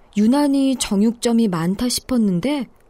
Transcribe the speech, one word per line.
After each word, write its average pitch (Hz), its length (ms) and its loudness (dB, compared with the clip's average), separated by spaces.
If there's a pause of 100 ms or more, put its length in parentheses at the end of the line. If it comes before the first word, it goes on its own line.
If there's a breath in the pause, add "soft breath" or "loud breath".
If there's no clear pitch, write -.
(180 loud breath)
유난히 269 600 2
정육점이 226 720 0
많다 180 420 -2
싶었는데 233 760 -2 (220)